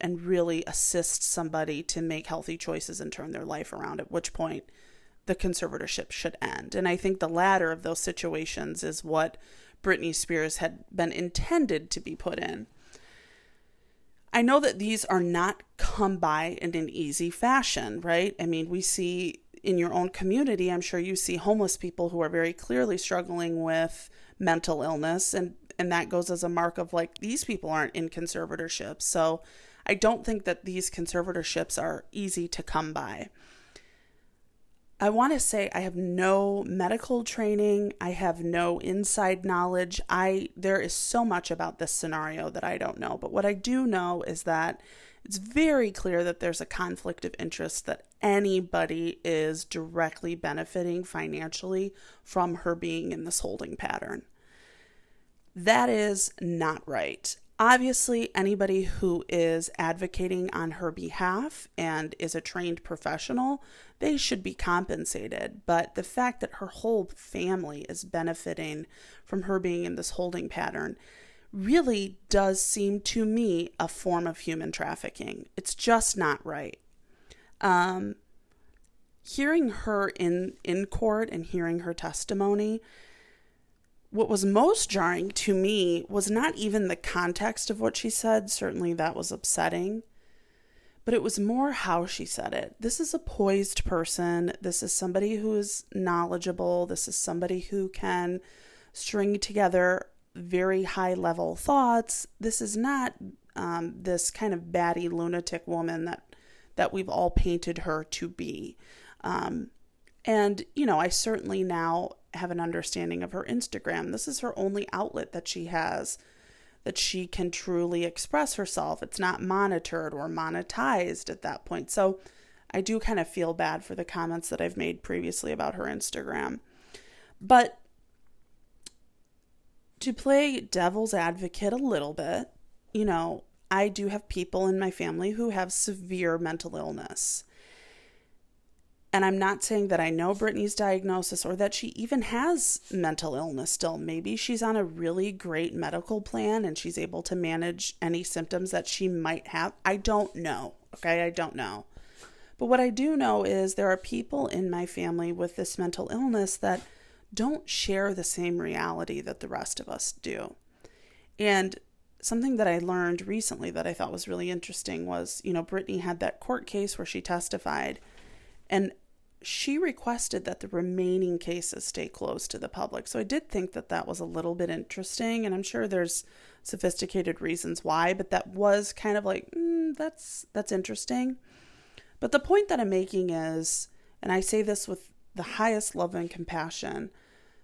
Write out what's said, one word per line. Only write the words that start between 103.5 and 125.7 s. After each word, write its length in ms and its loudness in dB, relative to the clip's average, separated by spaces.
um, 460 -2
this 300 0
kind 240 0
of 160 -8
batty 360 2
lunatic 600 -2
woman 380 -2
that, 300 -8
that 140 4
we've 180 -2
all 200 2
painted 500 4
her 260 -2
to 220 -6
be. 480 -8
Um, 460 -2
and, 380 4
you 100 2
know, 140 4
I 100 2
certainly 540 0
now 480 0
have 160 -4
an 80 -2
understanding 640 -2
of 80 -6
her 180 -6
Instagram. 600 -2
This 160 -4
is 140 -6
her 160 -4
only 360 0
outlet 380 -4
that 160 -8
she 180 -6
has, 540 -2
that 120 -4
she 300 0
can 240 -2
truly 560 0
express 480 0
herself. 480 -4
It's 180 -8
not 220 0
monitored 720 0
or 160 -6
monetized 1040 -2
at 100 -10
that 240 -8
point. 240 -8
So 300 4
I 100 0
do 180 0
kind 200 2
of 80 0
feel 280 -2
bad 280 0
for 120 -10
the 100 -4
comments 440 -4
that 120 -4
I've 160 -2
made 240 -2
previously 500 -4
about 220 -2